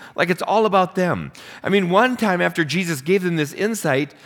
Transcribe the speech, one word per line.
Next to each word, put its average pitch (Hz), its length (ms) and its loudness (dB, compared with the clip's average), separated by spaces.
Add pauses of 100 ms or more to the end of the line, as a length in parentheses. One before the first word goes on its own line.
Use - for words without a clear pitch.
(160)
Like 175 160 0
it's 170 100 -4
all 220 240 2
about 185 300 2
them. 117 360 -2 (300)
I - 80 -4
mean, 185 220 2
one 240 260 4
time 185 240 0
after 175 240 0
Jesus 160 360 -2
gave 180 200 2
them 175 140 0
this 151 180 -2
insight, 151 600 -2 (100)